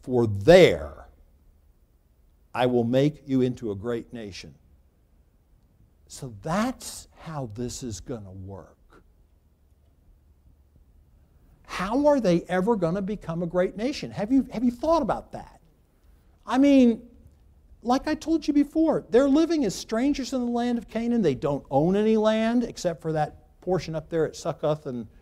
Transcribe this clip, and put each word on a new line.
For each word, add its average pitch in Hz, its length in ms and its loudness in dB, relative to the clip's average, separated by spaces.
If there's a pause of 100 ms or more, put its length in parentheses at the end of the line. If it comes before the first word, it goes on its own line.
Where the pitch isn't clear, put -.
"For 120 260 0
there 101 800 4 (1500)
I 120 120 0
will 123 180 2
make 135 420 0
you 131 160 0
into 120 300 -2
a 98 40 -8
great 117 360 -8
nation." 98 440 -16 (1500)
So 127 340 -16
that's 214 680 -6 (120)
how 143 360 -10
this 120 260 -8
is 117 200 -12
gonna 101 320 -14
work. 95 420 -16 (3000)
How 247 440 -2
are 285 120 6
they 175 300 2
ever 190 260 0
gonna 175 260 -2
become 185 400 -8
a 175 60 -4
great 180 300 -2
nation? 208 340 -6
Have 202 180 -6
you, 269 220 2
have 220 140 -4
you 233 60 2
thought 320 300 0
about 147 300 -6
that? - 300 -16 (840)
I 226 120 -2
mean, 262 500 6 (720)
like 262 280 -2
I 311 60 0
told 311 300 -2
you 294 80 2
before, 285 560 2
they're 262 200 4
living 311 340 2
as 185 100 0
strangers 262 600 -4
in 247 120 -4
the 240 60 -4
land 240 260 -2
of - 120 -10
Canaan. 233 320 -2
They 151 120 2
don't 139 380 -4
own 160 240 2
any 214 220 4
land 220 480 0
except - 360 -6
for 160 120 -4
that - 480 -6
portion 165 340 -4
up 156 140 -10
there 160 160 0
at - 100 -6
Succoth 151 500 -4
and 123 220 -8 (140)